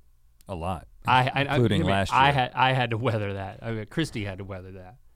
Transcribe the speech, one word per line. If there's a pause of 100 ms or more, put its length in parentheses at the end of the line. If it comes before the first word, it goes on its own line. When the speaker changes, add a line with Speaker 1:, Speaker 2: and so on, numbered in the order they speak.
(500)
Speaker 1:
A
lot, (200)
Speaker 2:
I,
I,
I, (140)
Speaker 1:
including
Speaker 2:
I
mean,
Speaker 1:
last
Speaker 2:
I
Speaker 1:
year.
Speaker 2:
had,
I
had
to
weather
that.
I
mean,
Christy
had
to
weather
that. (200)